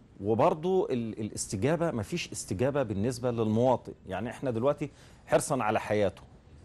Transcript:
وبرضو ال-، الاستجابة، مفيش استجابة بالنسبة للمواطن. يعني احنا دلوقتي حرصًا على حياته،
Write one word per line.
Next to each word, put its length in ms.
وبرضو 640
ال-، 340
الاستجابة، 720
مفيش 400
استجابة 520
بالنسبة 480
للمواطن. 600
يعني 220
احنا 220
دلوقتي 380
حرصًا 380
على 160
حياته، 420